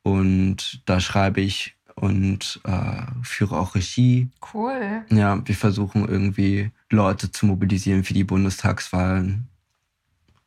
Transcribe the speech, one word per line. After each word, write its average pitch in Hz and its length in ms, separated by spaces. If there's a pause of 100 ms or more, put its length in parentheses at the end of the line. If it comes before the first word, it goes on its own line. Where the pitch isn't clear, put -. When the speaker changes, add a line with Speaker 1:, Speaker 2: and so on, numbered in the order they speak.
Speaker 1:
Und 95 840
da 90 140
schreibe 98 400
ich - 360 (200)
und, 98 680
äh, - 380 (200)
führe 101 360
auch 92 160
Regie. 123 540 (260)
Speaker 2:
Cool. 226 560
Speaker 1:
Ja, - 360
wir - 100
versuchen 101 520
irgendwie 98 600 (200)
Leute 101 420
zu - 140
mobilisieren 95 580
für - 100
die 98 100
Bundestagswahlen 95 1200 (1000)